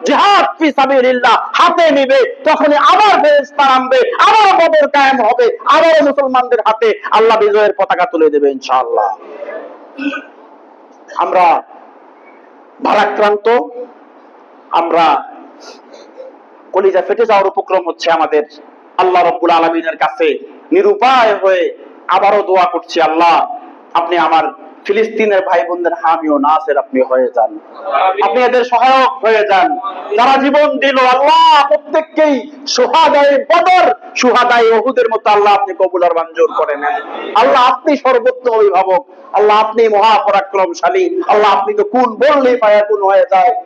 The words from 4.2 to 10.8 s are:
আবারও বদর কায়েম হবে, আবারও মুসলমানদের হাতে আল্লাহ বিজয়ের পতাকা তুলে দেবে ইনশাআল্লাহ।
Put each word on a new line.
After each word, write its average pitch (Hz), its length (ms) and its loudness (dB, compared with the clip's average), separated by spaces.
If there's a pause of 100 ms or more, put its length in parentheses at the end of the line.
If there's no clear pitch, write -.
আবারও 427 320 4
বদর 320 260 2 (100)
কায়েম 269 220 2 (100)
হবে, 247 200 2 (280)
আবারও 320 340 4
মুসলমানদের 262 580 -2
হাতে 233 220 0 (280)
আল্লাহ 226 260 4
বিজয়ের 208 360 0
পতাকা 185 320 0
তুলে 160 220 0
দেবে 143 220 2
ইনশাআল্লাহ। 117 540 -2 (2000)